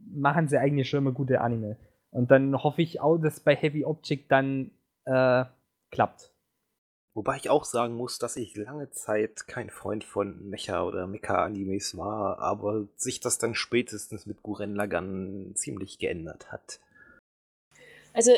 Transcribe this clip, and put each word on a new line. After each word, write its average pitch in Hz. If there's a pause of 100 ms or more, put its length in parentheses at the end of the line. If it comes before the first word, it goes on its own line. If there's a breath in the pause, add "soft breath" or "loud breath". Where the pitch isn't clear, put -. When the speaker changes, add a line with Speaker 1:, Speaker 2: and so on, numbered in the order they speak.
Speaker 1:
machen 147
sie 139
eigentlich 139
schon 143
immer 135
gute 127
Anime. 113 (340 soft breath)
Und 123
dann 135
hoffe 151
ich -
auch, 160
dass 156
bei 143
Heavy 147
Object 156
dann, 135 (340)
äh, 127 (440)
klappt. - (800)
Speaker 2:
Wobei -
ich -
auch 147
sagen 117
muss, 120
dass 120
ich 117
lange 131
Zeit -
kein 104
Freund 104
von 101
Mecha- 92
oder 92
Mecha-Animes 98
war, 101
aber 104
sich -
das -
dann 113
spätestens 110
mit -
Gurren 101
Lagann 95
ziemlich 98
geändert -
hat. - (1300 loud breath)
Speaker 3:
Also 233